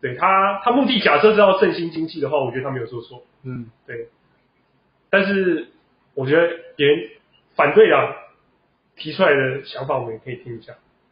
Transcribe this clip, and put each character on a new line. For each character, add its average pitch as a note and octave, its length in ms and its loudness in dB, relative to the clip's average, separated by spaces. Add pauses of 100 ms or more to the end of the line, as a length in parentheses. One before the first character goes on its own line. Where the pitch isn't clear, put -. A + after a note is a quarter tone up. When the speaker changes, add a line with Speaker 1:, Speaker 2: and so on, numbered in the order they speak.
Speaker 1:
对， B2 160 -6
他， G3 480 2
他 B3 60 2
目 C4 160 2
的 B3 140 0
假 D3+ 200 2
设 G#3+ 140 4
是 G#3 60 4
要 F#3+ 180 6
振 F3+ 160 2
兴 E3 160 -6
经 D#3+ 180 -6
济 E3+ 100 -14
的 C#3 120 -4
话， D3 80 -2
我 B2+ 120 -2
觉 B2 60 -10
得 C3 60 -6
他 C3+ 80 -8
没 C3 100 -8
有 A2+ 60 -10
做 A#2 160 -14
错。 - 220 -20 (200)
Speaker 2:
嗯。 B2+ 220 -12 (200)
Speaker 1:
对。 A#2 220 -14 (1000)
但 G3 160 2
是 F3+ 420 -2 (460)
我 C3 120 -6
觉 C#3+ 80 2
得 E3+ 140 4 (280)
别 C#3+ 100 2
人 D3+ 240 0 (460)
反 D3 180 0
对 G3+ 160 8
党 C#3 240 0 (840)
提 D#3 160 -14
出 F#3+ 100 -2
来 D#3 120 4
的 C3+ 320 -2
想 B2+ 200 -12
法， C#3 120 -4
我 B2 60 -6
们 A2+ 100 -10
也 A2 60 -16
可 C3 100 -16
以 B2 60 -10
听 A#2 220 -16
一 - 40 -20
下， - 100 -20 (400)